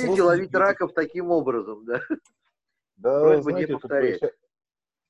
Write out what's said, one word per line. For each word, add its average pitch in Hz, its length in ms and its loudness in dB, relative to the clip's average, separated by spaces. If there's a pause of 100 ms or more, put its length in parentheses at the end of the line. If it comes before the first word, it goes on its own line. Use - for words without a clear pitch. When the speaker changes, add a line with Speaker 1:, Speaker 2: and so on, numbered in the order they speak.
Speaker 1:
родственниками. 190 200 2
Speaker 2:
ловить 175 280 2
раков 196 400 0
таким 175 360 -4
образом, 113 560 -2
да. 120 140 -4 (960)
Speaker 3:
Да, 127 240 0
Speaker 2:
Просьба 151 300 4
не 139 40 -2
Speaker 3:
знаете, 151 180 -4
тут 131 100 -6
Speaker 2:
повторять. 139 380 -2
Speaker 3:
ещё, 131 100 -2 (800)